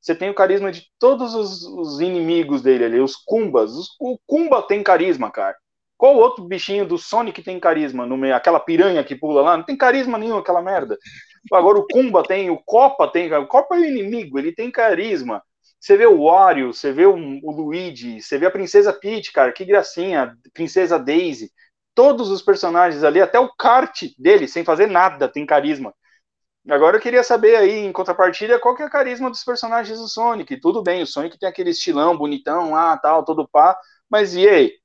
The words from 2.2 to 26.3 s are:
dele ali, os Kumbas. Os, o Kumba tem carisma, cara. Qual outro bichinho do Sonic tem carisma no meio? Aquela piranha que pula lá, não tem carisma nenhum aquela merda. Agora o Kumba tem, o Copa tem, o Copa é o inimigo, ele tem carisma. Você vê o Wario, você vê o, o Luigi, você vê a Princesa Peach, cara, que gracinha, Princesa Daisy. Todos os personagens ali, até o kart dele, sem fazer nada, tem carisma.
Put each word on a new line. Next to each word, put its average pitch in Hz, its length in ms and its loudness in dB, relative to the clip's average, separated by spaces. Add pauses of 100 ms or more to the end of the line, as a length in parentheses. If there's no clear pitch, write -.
dele 127 240 2
ali, 117 140 0
os 135 160 -2
Kumbas. 135 560 -2
Os, 160 160 -14 (120)
o 254 180 -8 (100)
Kumba 294 340 0
tem 202 220 -4
carisma, 165 480 0
cara. 98 240 -8 (440)
Qual 269 160 6
outro 233 300 2
bichinho 190 400 -6
do 170 120 -4
Sonic 214 460 -6
tem 185 160 -12
carisma 151 460 -2
no 127 100 -6
meio? 135 180 -2
Aquela 165 240 2
piranha 165 460 0
que 135 140 -10
pula 151 240 0
lá, 165 160 4
não 165 80 -8
tem 277 100 -8
carisma 254 420 0
nenhum 220 200 -6
aquela 180 240 -2
merda. 165 360 -6 (540)
Agora 185 260 4
o 202 80 0
Kumba 233 380 2
tem, 190 260 -4
o 170 160 -2
Copa 240 440 4
tem, 170 240 -2
o 143 120 0
Copa 285 300 0
é 349 40 0
o 339 40 4
inimigo, 208 560 -6
ele 160 140 -6
tem 233 180 -10
carisma. 180 720 -4 (340)
Você 202 200 4
vê 226 80 6
o 180 180 6
Wario, 160 500 4
você 139 200 -6
vê 160 120 4
o, 196 100 6
o 151 360 -12
Luigi, 147 680 -10
você - 160 -8
vê 151 80 -2
a 185 60 0
Princesa 196 420 2
Peach, 208 400 -10
cara, 165 180 2
que 185 140 -12
gracinha, 170 720 -2 (160)
Princesa 165 440 -2
Daisy. 143 540 -2 (420)
Todos 240 360 4
os 190 120 -4
personagens 175 640 0
ali, 165 160 2
até 185 180 2
o 254 200 0
kart - 460 2 (140)
dele, 160 300 4
sem 170 160 -8
fazer 170 240 2
nada, 175 400 0
tem 147 180 -8
carisma. 143 480 -2 (760)